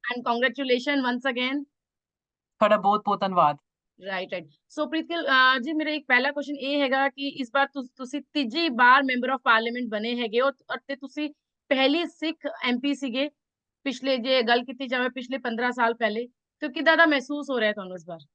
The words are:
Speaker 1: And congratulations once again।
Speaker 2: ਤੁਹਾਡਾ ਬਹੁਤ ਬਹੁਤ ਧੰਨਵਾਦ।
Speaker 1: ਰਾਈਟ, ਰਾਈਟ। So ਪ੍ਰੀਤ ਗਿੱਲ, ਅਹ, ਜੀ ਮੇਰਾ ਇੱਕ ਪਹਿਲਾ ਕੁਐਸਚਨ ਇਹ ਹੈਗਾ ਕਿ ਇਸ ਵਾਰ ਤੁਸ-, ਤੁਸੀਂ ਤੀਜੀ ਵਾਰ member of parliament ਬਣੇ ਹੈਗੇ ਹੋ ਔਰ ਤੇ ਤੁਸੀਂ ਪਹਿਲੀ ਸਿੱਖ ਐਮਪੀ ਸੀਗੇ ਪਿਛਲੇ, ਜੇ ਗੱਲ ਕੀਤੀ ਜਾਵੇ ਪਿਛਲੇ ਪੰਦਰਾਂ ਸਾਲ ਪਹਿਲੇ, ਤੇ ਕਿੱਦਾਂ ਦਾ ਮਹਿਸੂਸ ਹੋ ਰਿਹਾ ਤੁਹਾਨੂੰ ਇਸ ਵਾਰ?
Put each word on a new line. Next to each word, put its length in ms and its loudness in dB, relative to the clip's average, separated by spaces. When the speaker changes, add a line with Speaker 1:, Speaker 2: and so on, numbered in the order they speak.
Speaker 1:
And 180 -2
congratulations 800 0
once 220 -4
again। 280 -2
Speaker 2:
ਤੁਹਾਡਾ 180 6
ਬਹੁਤ 280 2
ਬਹੁਤ 140 0
ਧੰਨਵਾਦ। 380 2
Speaker 1:
ਰਾਈਟ, 260 -6
ਰਾਈਟ। 140 -8
So 440 -8
ਪ੍ਰੀਤ 160 -2
ਗਿੱਲ, 220 -4
ਅਹ, 320 4
ਜੀ 140 -6
ਮੇਰਾ 160 -2
ਇੱਕ 180 -6
ਪਹਿਲਾ 240 2
ਕੁਐਸਚਨ 240 -6
ਇਹ 260 -2
ਹੈਗਾ 280 2
ਕਿ 180 -6
ਇਸ 280 -8
ਵਾਰ 120 2
ਤੁਸ-, 280 -10
ਤੁਸੀਂ 260 -8
ਤੀਜੀ 360 0
ਵਾਰ 320 6
member 320 -2
of 40 -2
parliament 520 0
ਬਣੇ 320 -4
ਹੈਗੇ 200 0
ਹੋ 60 4
ਔਰ 300 -6
ਤੇ 80 -6
ਤੁਸੀਂ 340 -8
ਪਹਿਲੀ 360 2
ਸਿੱਖ 420 -8
ਐਮਪੀ 320 -2
ਸੀਗੇ 340 -4
ਪਿਛਲੇ, 340 -2
ਜੇ 240 2
ਗੱਲ 220 2
ਕੀਤੀ 240 -10
ਜਾਵੇ 220 -2
ਪਿਛਲੇ 280 -8
ਪੰਦਰਾਂ 340 -2
ਸਾਲ 220 0
ਪਹਿਲੇ, 340 -2
ਤੇ 80 -6
ਕਿੱਦਾਂ 300 2
ਦਾ 80 8
ਮਹਿਸੂਸ 440 -2
ਹੋ 100 -2
ਰਿਹਾ 120 2
ਤੁਹਾਨੂੰ 240 -10
ਇਸ 120 -16
ਵਾਰ? 120 -12